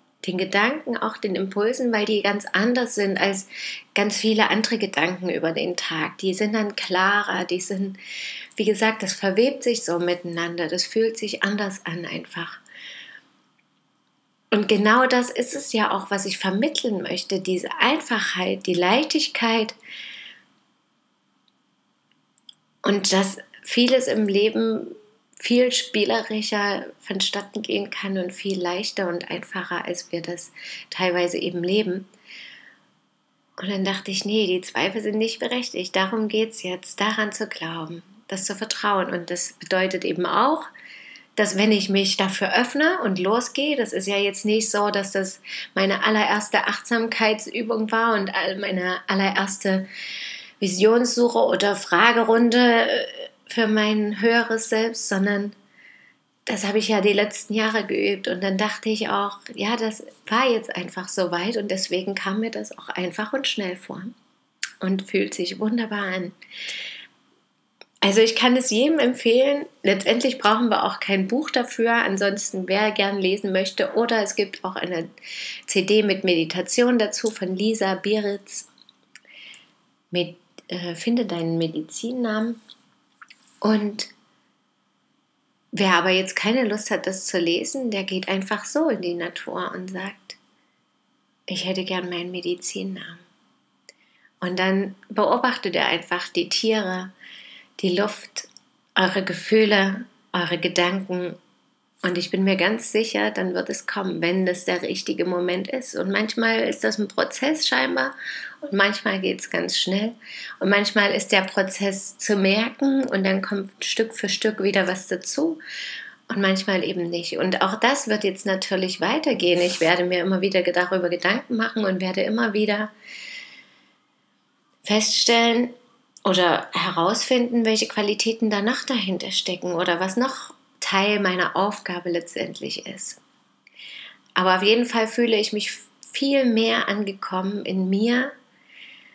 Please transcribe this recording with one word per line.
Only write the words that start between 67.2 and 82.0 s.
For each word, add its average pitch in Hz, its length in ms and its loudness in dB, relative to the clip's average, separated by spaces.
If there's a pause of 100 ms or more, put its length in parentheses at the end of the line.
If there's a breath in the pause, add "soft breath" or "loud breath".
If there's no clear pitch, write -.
Also 196 220 4
ich 226 120 4
kann 247 220 6
es 254 140 2
jedem 277 280 4
empfehlen. 254 680 4 (160)
Letztendlich 226 560 2
brauchen 226 320 4
wir - 140 2
auch 190 160 -2
kein 190 280 0
Buch 277 220 -2
dafür. 240 420 2
Ansonsten, 196 720 0
wer 208 260 2
gern 202 280 0
lesen 190 320 0
möchte, 190 420 0
oder 226 280 2
es 196 140 -2
gibt - 280 -2
auch 190 120 -6
eine 175 320 -4 (580 loud breath)
C 190 160 2
D 208 200 6
mit 196 220 2
Meditation 185 720 4
dazu 214 320 0
von 190 240 -4
Lisa 196 420 0
Bieritz. 202 720 -2 (1400 loud breath)
Mit, 175 260 -4 (320)
äh, 175 260 -6
Finde 233 320 0
deinen 165 320 -2
Medizinnamen. 220 1000 -2 (1000)